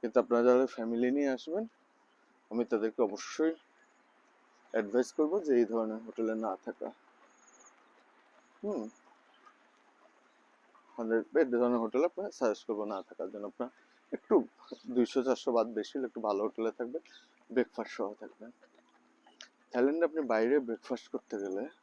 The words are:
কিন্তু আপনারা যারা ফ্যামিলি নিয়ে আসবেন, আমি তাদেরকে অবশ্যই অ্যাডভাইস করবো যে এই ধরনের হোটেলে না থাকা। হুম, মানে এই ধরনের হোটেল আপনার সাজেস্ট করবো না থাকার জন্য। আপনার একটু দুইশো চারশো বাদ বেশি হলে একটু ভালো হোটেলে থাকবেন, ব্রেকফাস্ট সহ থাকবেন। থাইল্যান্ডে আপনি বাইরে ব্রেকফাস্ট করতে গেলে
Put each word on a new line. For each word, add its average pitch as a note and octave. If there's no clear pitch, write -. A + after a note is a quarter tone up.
কিন্তু A#2+
আপনারা A#2+
যারা B2
ফ্যামিলি A#2
নিয়ে C#3+
আসবেন, D#3+
আমি A2+
তাদেরকে A2
অবশ্যই A#2
অ্যাডভাইস A2+
করবো D#3
যে D3+
এই A#2+
ধরনের A2
হোটেলে A2
না A2
থাকা। -
হুম, D#3
মানে A2+
এই D#3
ধরনের A#2+
হোটেল A#2
আপনার F3+
সাজেস্ট -
করবো G#2
না G2+
থাকার F#2
জন্য। G#2
আপনার B2
একটু D3+
দুইশো B2
চারশো B2+
বাদ A#2
বেশি A2
হলে B2+
একটু A#2
ভালো G#2
হোটেলে A2
থাকবেন, B2
ব্রেকফাস্ট A#2
সহ G#2
থাকবেন। G#2+
থাইল্যান্ডে C#3+
আপনি D#3
বাইরে A#2
ব্রেকফাস্ট A#2
করতে -
গেলে G2